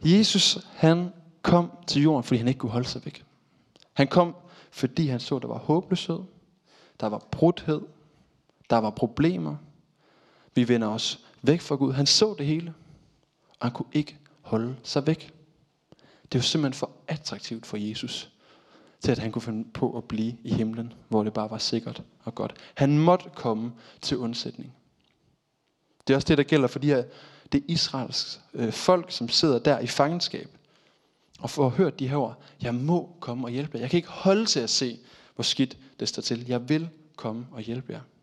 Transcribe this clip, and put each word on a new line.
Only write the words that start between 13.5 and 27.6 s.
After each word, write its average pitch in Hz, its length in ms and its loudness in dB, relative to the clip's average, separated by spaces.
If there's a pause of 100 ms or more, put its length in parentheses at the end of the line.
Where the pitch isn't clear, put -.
og - 60 -4
han - 60 0
kunne - 220 -10
ikke 151 240 -2 (240)
holde 117 420 -4
sig 139 240 -2
væk. - 260 -4 (1000)
Det 127 80 2
var 120 40 -2
simpelthen 143 360 0
for - 120 -4 (160)
attraktivt - 580 -10
for - 120 -8
Jesus, 107 540 -8 (680)
til 139 100 2
at 113 80 2
han 113 120 -4
kunne 160 100 -4
finde 110 320 -6
på - 240 -2
at 113 60 -10
blive 113 400 -4
i 123 100 -2
himlen, 113 400 -4 (160)
hvor 107 140 2
det 107 100 -2
bare 107 160 -4
var 110 80 -10
sikkert - 460 -4 (200)
og - 120 -12
godt. 107 180 -6 (220)
Han 143 240 4
måtte 175 360 4
komme 117 360 -2 (300)
til - 160 -2
undsætning. 120 560 -8 (1300)
Det 135 60 6
er 135 40 6
også 135 100 -2
det, 160 100 6
der 143 60 4
gælder 139 240 4
for - 120 -4
de 135 80 0
her, 135 160 4 (480)
det 143 160 2